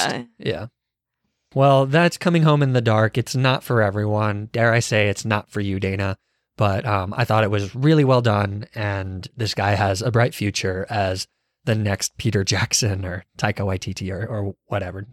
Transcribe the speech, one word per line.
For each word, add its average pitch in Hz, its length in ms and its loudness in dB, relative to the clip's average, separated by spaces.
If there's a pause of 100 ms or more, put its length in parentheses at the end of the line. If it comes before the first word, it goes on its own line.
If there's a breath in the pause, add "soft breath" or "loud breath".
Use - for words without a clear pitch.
almost. 240 200 -6 (120)
Yeah. 87 280 -6 (840)
Well, 135 320 4
that's 165 320 2
Coming 170 240 2
Home 147 220 6
in 135 100 2
the 123 80 4
Dark. 110 380 2
It's - 160 -2
not 131 280 2
for 117 200 2
everyone. 104 680 -2
Dare 117 200 4
I 120 60 4
say 107 300 2
it's - 160 -4
not 104 260 -2
for 104 100 -4
you, 98 180 -2
Dana. 98 380 -2 (400)
But, 101 280 2
um, 101 320 -2
I 120 80 0
thought 110 180 2
it 101 80 0
was 101 240 -2
really 147 300 4
well 127 160 4
done, 104 520 0
and 95 540 -6 (100)
this 110 160 -4
guy 101 180 0
has 98 300 0
a 117 100 -2
bright 117 220 2
future 95 560 -4
as 95 380 -2 (380)
the 117 100 2
next 101 420 -2
Peter 101 260 0
Jackson 95 640 -2
or 90 180 -8 (140)
Taika 104 280 -2
Waititi 95 460 -6
or, 95 160 -6
or 101 280 -6 (120)
whatever. 98 460 -6